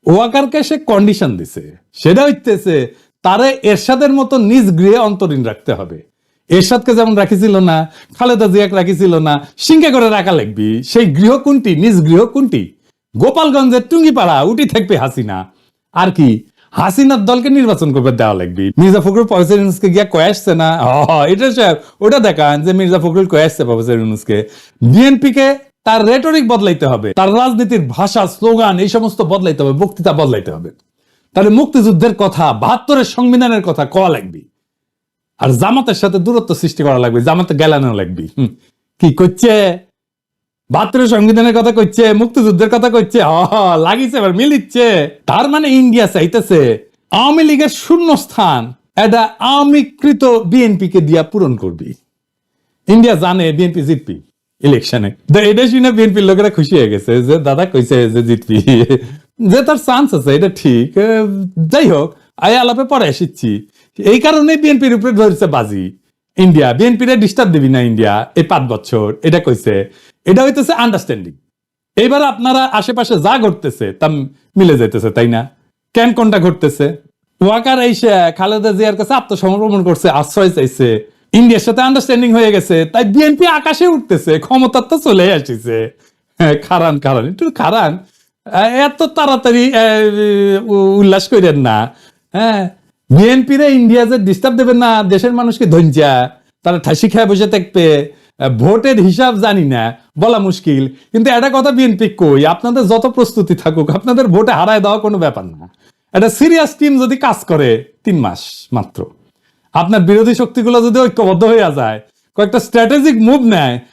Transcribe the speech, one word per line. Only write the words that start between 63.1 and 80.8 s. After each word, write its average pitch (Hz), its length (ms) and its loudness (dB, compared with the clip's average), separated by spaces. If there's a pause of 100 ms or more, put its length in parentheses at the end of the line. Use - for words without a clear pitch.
এই 208 220 2
কারণে 311 360 2
বিএনপির 277 380 2
উপরে 233 180 -2
ধরেছে 208 340 2
বাজি 104 500 -4 (420)
ইন্ডিয়া, 151 340 4
"বিএনপি 220 320 0
রে 254 120 0
ডিস্টার্ব 208 340 0
দিবি 143 180 2
না 131 140 2
ইন্ডিয়া 110 520 -2
এই 170 80 0
পাঁচ 160 200 -2
বছর", 110 600 -4
এটা 165 180 0
কইছে। 110 500 -4 (340)
এটা 196 200 2
হইতেছে 277 280 -2
আন্ডারস্ট্যান্ডিং। 143 600 -4 (640)
এবার 254 260 0
আপনারা 262 420 -2
আশেপাশে 226 560 -4
যা 214 180 0
ঘটতেছে 147 540 -4
তা 156 160 -4 (480)
মিলে 170 220 4
যাইতেছে, 110 320 -2
তাই 120 180 0
না? 117 200 -4 (460)
কেন 233 180 2
কোনটা 220 260 2
ঘটতেছে? 156 580 -2 (440)
ওয়াকার 233 380 0
এসে 240 300 0 (280)
খালেদা 214 360 -2
জিয়ার 208 240 -2
কাছে 214 180 -4
আত্মসমর্পণ 202 720 -2
করছে, 175 260 0
আশ্রয় 151 400 0
চাইছে, 127 600 -2 (200)